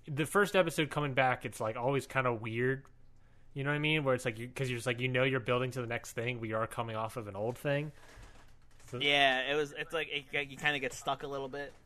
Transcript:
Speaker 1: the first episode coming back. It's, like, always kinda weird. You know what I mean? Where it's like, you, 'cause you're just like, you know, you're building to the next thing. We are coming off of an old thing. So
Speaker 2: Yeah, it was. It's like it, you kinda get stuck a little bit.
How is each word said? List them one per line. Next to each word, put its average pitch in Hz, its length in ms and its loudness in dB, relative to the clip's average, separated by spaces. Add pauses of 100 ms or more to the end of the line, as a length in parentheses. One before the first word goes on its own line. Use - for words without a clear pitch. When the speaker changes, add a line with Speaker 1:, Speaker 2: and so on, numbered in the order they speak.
Speaker 1:
the 147 200 0
first 196 280 4
episode 165 360 4
coming 147 240 -2
back. 127 280 4
It's, 117 160 -8
like, 113 160 -2
always 131 300 0
kinda 127 280 2
weird. 117 500 0 (720)
You 139 80 -4
know 143 80 0
what 147 60 0
I - 20 -2
mean? 156 240 2
Where 135 100 4
it's 123 120 0
like, 113 120 -2
you, 117 120 -8
'cause 127 200 -4
you're 123 80 -2
just 113 80 -6
like, 120 140 0
you 127 80 0
know, 127 160 4
you're 135 160 2
building 123 320 0
to 127 100 -4
the 117 60 -4
next 117 240 -6
thing. 120 280 -4
We 110 140 -4
are 110 140 0
coming 113 280 -6
off 110 220 -4
of 107 100 -8
an 98 80 -10
old 113 220 -2
thing. 147 340 -2 (1000)
So 123 100 -6
Speaker 2:
Yeah, 139 500 6
it 147 40 2
was. 147 200 0
It's 151 180 -8
like 156 180 0
it, 143 400 -4
you 131 60 -14
kinda 147 220 2
get 131 140 -2
stuck 135 300 -4
a 147 40 -6
little 135 220 -4
bit. 139 240 -8 (120)